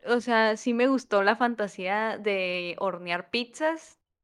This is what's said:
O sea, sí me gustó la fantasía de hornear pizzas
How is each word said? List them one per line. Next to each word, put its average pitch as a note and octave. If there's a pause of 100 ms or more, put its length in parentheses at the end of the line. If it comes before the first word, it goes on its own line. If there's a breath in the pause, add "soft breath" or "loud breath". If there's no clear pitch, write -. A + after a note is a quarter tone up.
O A#3+
sea, A3
sí B3
me A#3+
gustó A#3+
la G#3
fantasía G#3+
de F3+
hornear F3
pizzas D#4 (260)